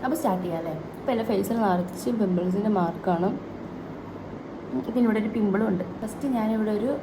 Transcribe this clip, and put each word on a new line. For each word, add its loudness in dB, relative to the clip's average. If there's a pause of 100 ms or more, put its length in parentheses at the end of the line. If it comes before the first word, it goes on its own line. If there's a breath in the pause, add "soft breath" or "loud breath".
അപ്പോൾ 0
സ്റ്റാർട്ട് 0
ചെയ്യാം -2
അല്ലേ? -4 (260)
അപ്പോൾ -2
എൻ്റെ 0
ഫേസിൽ 2
നിറച്ച് 0
പിമ്പിൾസിൻ്റെ 2
മാർക്കാണ്. 2 (1700)
പിന്നെ 4
ഇവിടെ 4
ഒരു 0
പിമ്പിളും 4
ഉണ്ട്. 0 (180)
ഫസ്റ്റ് -6 (100)
ഞാനിവിടെ 2
ഒരു 0 (120)